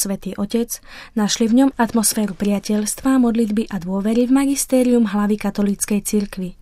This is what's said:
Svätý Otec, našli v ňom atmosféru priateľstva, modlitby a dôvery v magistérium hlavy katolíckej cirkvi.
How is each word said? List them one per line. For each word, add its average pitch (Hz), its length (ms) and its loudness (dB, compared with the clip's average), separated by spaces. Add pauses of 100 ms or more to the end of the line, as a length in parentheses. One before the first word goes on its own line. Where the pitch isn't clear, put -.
Svätý 190 320 -6
Otec, 226 480 -4 (320)
našli 214 320 0
v 233 160 4
ňom 269 160 2
atmosféru 214 560 0
priateľstva, 208 880 0
modlitby 226 480 0
a 202 160 -6
dôvery 208 400 0
v 247 80 2
magistérium 262 720 2
hlavy 208 320 0
katolíckej 202 640 -2
cirkvi. 202 600 -4